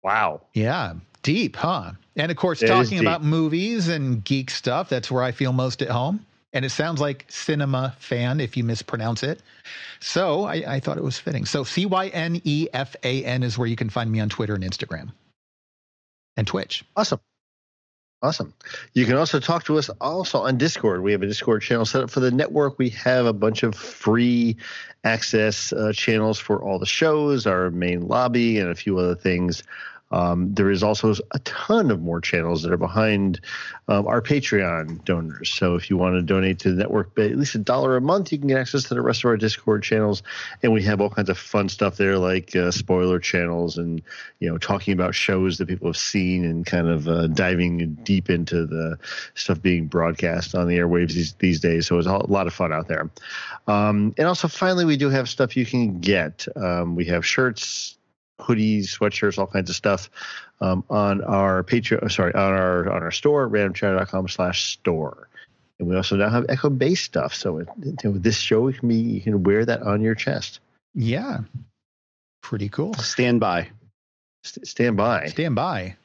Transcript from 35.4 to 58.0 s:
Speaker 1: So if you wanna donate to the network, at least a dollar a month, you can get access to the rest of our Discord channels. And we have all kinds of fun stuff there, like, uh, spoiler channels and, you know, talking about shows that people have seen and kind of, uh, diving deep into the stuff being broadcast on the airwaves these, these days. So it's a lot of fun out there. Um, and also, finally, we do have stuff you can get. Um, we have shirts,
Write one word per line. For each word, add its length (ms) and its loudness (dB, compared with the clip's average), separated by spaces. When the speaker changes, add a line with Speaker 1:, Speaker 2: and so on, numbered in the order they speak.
Speaker 1:
So 240 2
if 140 -4
you 80 2
wanna 240 2
donate 380 2
to 120 2
the 60 2
network, 420 0
at 180 2
least 180 0
a 40 0
dollar 380 2
a 40 2
month, 300 0
you 60 -2
can 100 -2
get 100 4
access 280 -2
to 80 -4
the 80 0
rest 200 0
of 40 -2
our 100 4
Discord 480 0
channels. 400 0
And 80 6
we 120 4
have 180 2
all 80 4
kinds 200 -2
of 80 2
fun 300 0
stuff 300 0
there, 200 4
like, 380 0
uh, 160 2
spoiler 480 2
channels 580 0
and, 240 -4
you 100 -2
know, 80 -2
talking 360 -2
about 200 0
shows 440 0
that 100 -2
people 220 -2
have 80 -4
seen 480 0
and 200 -2
kind 220 0
of, 220 0
uh, 180 2
diving 760 0
deep 260 0
into 360 0
the 320 -4
stuff 260 -2
being 260 2
broadcast 680 -2
on 140 2
the 80 2
airwaves 380 2
these, 240 -2
these 200 4
days. 260 2
So 120 2
it's 100 2
a 60 2
lot 160 2
of 60 -6
fun 180 -2
out 160 -4
there. 220 -4
Um, 500 2
and 80 4
also, 220 2
finally, 380 2
we 100 4
do 140 2
have 180 2
stuff 300 0
you 80 2
can 340 0
get. 460 0
Um, 400 -2
we 120 0
have 180 0
shirts, 680 -2